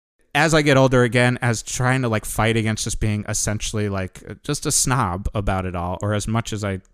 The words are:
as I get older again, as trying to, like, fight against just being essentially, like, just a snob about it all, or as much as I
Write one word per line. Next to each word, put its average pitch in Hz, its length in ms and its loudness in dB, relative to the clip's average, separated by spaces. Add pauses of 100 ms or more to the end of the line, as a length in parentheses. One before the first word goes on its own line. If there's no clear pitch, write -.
(360)
as 151 180 4
I 160 80 6
get 147 160 6
older 131 260 6
again, 123 380 2
as 117 220 0
trying 131 400 -2
to, 123 60 -2
like, 110 160 -2
fight 110 300 0
against 110 280 -2
just - 160 -4
being 107 280 -2
essentially, 104 600 -4
like, 95 540 -8
just - 240 -6
a 143 40 -2
snob 101 640 0
about 98 320 -2
it 90 100 -6
all, 87 260 -4
or 104 120 0
as 104 140 -2
much 113 260 -2
as 104 100 -6
I 98 180 -4 (120)